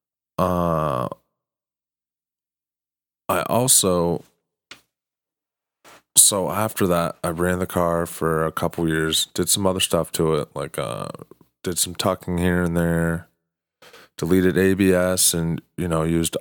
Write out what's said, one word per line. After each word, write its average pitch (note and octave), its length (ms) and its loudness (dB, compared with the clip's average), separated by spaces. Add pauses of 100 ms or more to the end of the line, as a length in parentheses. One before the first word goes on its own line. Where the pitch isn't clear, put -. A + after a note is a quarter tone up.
(380)
Uh, E2 680 0 (2250)
I F#2 140 0
also, F2+ 800 2 (1900)
so F#2+ 340 4
after G#2 380 0
that, E2+ 380 0
I E2+ 60 0
ran F2+ 280 0
the F#2 80 -2
car E2+ 400 0
for D#2+ 400 -2
a D#2 60 -4
couple E2 360 -2
years, D#2 460 0
did F2+ 140 -2
some G2+ 180 0
other F#2 140 0
stuff E2 320 0
to D#2+ 220 0
it, - 200 -4
like, C#2+ 240 -8
uh, A1+ 300 -8 (560)
did F2+ 120 -6
some F2 200 -4
tucking F2+ 420 -2
here F2+ 240 2
and E2+ 140 0
there, E2+ 500 0 (880)
deleted F2+ 400 2
A F#2+ 180 4
B F#2+ 180 4
S F2+ 420 2
and, E2 260 -2 (160)
you F2 120 -4
know, D#2+ 160 0
used E2 360 0